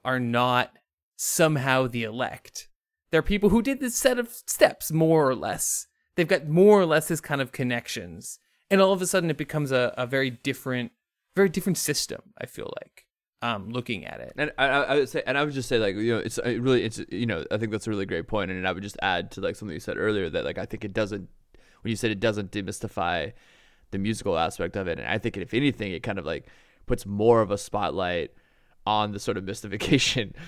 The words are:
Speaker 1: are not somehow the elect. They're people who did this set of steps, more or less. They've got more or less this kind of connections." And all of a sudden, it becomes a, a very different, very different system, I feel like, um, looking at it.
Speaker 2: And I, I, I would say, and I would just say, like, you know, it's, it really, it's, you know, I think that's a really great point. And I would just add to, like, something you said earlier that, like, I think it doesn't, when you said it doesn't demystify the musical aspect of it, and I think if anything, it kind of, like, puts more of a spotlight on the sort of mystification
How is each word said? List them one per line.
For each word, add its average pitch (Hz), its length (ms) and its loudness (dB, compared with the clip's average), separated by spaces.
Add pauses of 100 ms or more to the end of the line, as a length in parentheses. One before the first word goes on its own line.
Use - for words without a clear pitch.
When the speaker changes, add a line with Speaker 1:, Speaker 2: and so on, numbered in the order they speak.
Speaker 1:
are 127 160 0
not 123 540 2 (420)
somehow 135 720 2
the 117 160 -4
elect. - 640 -8 (440)
They're 160 100 6
people 202 280 4
who 226 120 6
did 269 180 -2
this 247 160 -4
set 254 240 2
of 240 100 -6 (160)
steps, - 460 4
more 160 340 6
or 131 100 4
less. - 520 -4 (280)
They've 170 120 2
got 165 200 2
more 196 340 8
or 180 40 4
less 156 220 2
this 160 140 -2
kind 139 200 -4
of 127 120 -4
connections." 117 840 -6 (300)
And 196 120 6
all 190 100 6
of 185 100 2
a 180 60 -2
sudden, 180 220 2
it 151 80 0
becomes 147 340 -2
a, 123 260 2
a 127 80 -2
very 135 240 0
different, 127 640 -4 (460)
very 196 100 6
different 180 300 0
system, - 640 -4
I - 40 -6
feel - 360 -12
like, - 240 -20 (360)
um, 107 280 -4
looking 120 340 -6
at - 160 -12
it. 64 160 -14
Speaker 2:
And 151 220 -2
I, 131 80 2
I, 139 160 2
I 135 140 2
would 139 120 4
say, 151 180 -4
and 131 120 0
I 147 80 2
would 147 80 -6
just 135 160 -4
say, 127 80 2
like, 101 180 2
you 113 200 0
know, 107 40 0
it's, - 200 -6
it 117 200 -2
really, 123 240 4
it's, 110 160 -6 (100)
you 104 160 -4
know, 90 240 -4
I 107 80 -2
think 107 140 -2
that's 107 160 -6
a - 20 -4
really 98 160 -2
great 85 220 -4
point. 98 240 -2
And 92 160 -4
I 92 60 -2
would 92 100 -8
just 101 180 -12
add 92 300 -2
to, 98 100 -10
like, 87 140 -2
something 101 180 -10
you 76 60 -8
said - 180 -8
earlier 98 320 0
that, 82 140 -2
like, 85 140 -6
I 90 80 -6
think 107 180 -10
it 101 80 -8
doesn't, 101 380 -4 (540)
when 113 80 -4
you 110 40 0
said 113 140 -2
it 104 100 -2
doesn't 104 320 -2
demystify 90 800 -4 (600)
the 98 80 -4
musical 101 380 -2
aspect 82 380 -2
of 95 120 -4
it, 78 120 -4
and 55 80 -8
I 101 120 -2
think 110 180 -4
if 95 160 -8
anything, 117 380 0
it 85 100 -8
kind 101 160 -4
of, 80 80 -8
like, 78 220 -6 (400)
puts - 180 -2
more 110 360 4
of 101 100 0
a 101 60 0
spotlight 87 760 -4 (540)
on 107 260 0
the 101 80 -8
sort 104 180 -4
of 92 60 -8
mystification 104 920 0 (140)